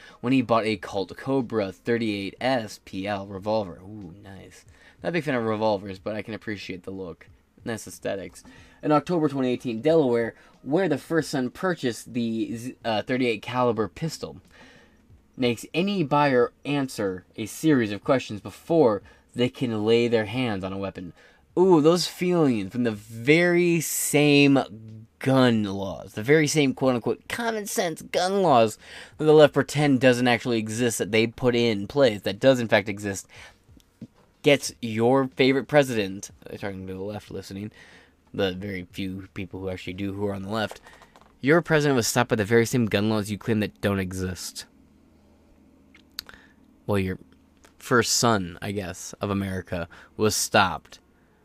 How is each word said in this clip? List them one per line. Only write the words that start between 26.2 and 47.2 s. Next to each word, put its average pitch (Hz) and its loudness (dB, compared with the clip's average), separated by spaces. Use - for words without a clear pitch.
very 151 4
same 139 2
quote-unquote 127 -2
common 226 -6
sense 170 -4
gun 190 -2
laws 120 4
that - -4
the 151 6
left 151 10
pretend 143 2
doesn't 123 4
actually 117 0
exist, 110 -2
that 98 -4
they 113 4
put 120 0
in 110 0
place, 117 2
that 101 -4
does 131 4
in 113 -4
fact 104 2
exist, 101 -8
gets 143 2
your 120 0
favorite 131 2
president, 113 0
they're - -14
talking 95 -10
to 95 -10
the 92 -12
left 104 -10
listening, 98 -10
the 101 0
very 92 -10
few 95 -8
people 95 -10
who 95 -6
actually 92 -10
do 98 -6
who 101 -4
are 101 -4
on 98 -10
the 98 -8
left, 107 -4
your 156 4
president 147 2
was 113 2
stopped 123 0
by 123 2
the 107 0
very 117 4
same 123 0
gun 101 0
laws 107 -2
you 101 -6
claim 107 0
that 101 -4
don't 101 0
exist. 92 -8
Well, 104 2
your 92 -2